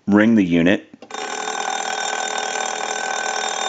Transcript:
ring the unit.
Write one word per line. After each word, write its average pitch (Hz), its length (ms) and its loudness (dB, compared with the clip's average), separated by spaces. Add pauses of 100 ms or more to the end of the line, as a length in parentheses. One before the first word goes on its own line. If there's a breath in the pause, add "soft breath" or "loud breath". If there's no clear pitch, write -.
ring 107 280 6
the 104 100 6
unit. 87 440 2 (2750)